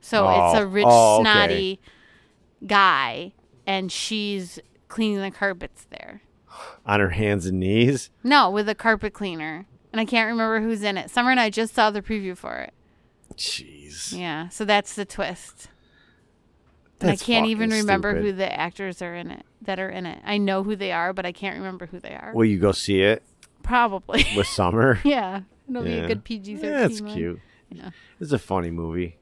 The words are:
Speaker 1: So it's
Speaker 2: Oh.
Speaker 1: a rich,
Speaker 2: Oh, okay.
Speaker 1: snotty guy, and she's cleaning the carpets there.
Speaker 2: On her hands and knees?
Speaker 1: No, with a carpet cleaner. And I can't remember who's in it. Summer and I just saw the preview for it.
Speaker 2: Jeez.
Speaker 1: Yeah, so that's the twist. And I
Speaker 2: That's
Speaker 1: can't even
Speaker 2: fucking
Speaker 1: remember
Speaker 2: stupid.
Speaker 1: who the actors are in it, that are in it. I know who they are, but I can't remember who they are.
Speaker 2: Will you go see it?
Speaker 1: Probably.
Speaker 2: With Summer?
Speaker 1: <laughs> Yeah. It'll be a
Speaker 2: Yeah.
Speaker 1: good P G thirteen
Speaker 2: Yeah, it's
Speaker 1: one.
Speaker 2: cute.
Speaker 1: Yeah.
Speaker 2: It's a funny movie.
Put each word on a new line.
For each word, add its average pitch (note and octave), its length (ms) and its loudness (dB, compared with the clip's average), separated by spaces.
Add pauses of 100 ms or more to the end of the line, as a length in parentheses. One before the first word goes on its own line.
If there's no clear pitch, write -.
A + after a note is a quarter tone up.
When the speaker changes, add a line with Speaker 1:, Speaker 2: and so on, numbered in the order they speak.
Speaker 1:
So G3+ 280 2
it's F3+ 300 6
Speaker 2:
Oh. - 20 2
Speaker 1:
a G3+ 40 0
rich, F#3+ 220 2
Speaker 2:
Oh, A2+ 280 10
okay. D#3 80 6
Speaker 1:
snotty G#3 560 4 (840)
guy, F3 680 2 (320)
and F#3+ 260 -4
she's G3+ 680 -6 (280)
cleaning G#3+ 340 -2
the G3 100 -6
carpets F#3 580 -6
there. - 320 -18 (640)
Speaker 2:
On G#2 140 2
her G2 100 4
hands G2+ 360 0
and F#2 140 -2
knees? A2+ 500 2 (140)
Speaker 1:
No, C4 260 4
with G#3 200 -2
a G#3 60 -4
carpet G#3+ 380 -2
cleaner. E3 520 -10 (260)
And A3 80 -4
I A3+ 60 0
can't A3+ 240 0
remember A3 320 0
who's A3 220 -4
in G3 140 -2
it. - 120 -10
Summer B3 220 2
and B3+ 80 4
I A3 100 2
just A3 240 -4
saw G#3+ 160 4
the G#3 120 -4
preview F#3+ 360 -6
for - 220 -10
it. - 140 -14 (640)
Speaker 2:
Jeez. - 840 -12
Speaker 1:
Yeah, E3+ 320 -8
so - 140 -8
that's G3+ 320 2
the G3+ 100 -6
twist. - 640 -10 (1300)
And F3+ 80 2
I - 40 4
Speaker 2:
That's F#3 100 -4
Speaker 1:
can't A3+ 240 2
even A3 240 0
Speaker 2:
fucking G#3+ 120 0
Speaker 1:
remember G3+ 280 0
Speaker 2:
stupid. G3+ 140 -2
Speaker 1:
who G3+ 120 0
the F#3+ 200 -4
actors F3 440 -8
are F3 140 -10
in E3+ 160 -12
it, - 140 -18 (180)
that F#3+ 160 -6
are F#3+ 100 -6
in F#3 160 -10
it. - 200 -12
I G#3 120 -2
know G3 260 0
who G#3 140 -4
they F#3 160 -4
are, E3+ 180 -2
but F#3 140 -8
I F3+ 80 -6
can't G3 240 -8
remember F3+ 300 -12
who F3+ 120 -16
they - 160 -14
are. B2 180 -14
Speaker 2:
Will A2+ 120 4
you G#2 120 4
go G2 140 4
see F#2+ 300 0
it? G#2+ 200 4 (420)
Speaker 1:
Probably. A#3 600 0 (120)
Speaker 2:
With G2 100 2
Summer? A2 540 2
Speaker 1:
<laughs> - 20 -12
Yeah. G3+ 380 0 (280)
It'll B3 140 -6
be F3 100 -4
a - 100 -4
Speaker 2:
Yeah. E3+ 40 -6
Speaker 1:
good A3 160 -4
P A3+ 140 -10
G G3+ 180 -12
thirteen D4+ 160 -6
Speaker 2:
Yeah, C4+ 140 0
it's G#3+ 160 -2
Speaker 1:
one. G#3 120 -12
Speaker 2:
cute. - 260 -6 (320)
Speaker 1:
Yeah. F3+ 180 -18 (300)
Speaker 2:
It's D#3 120 -6
a C3 80 2
funny F2+ 300 -2
movie. E2+ 520 -6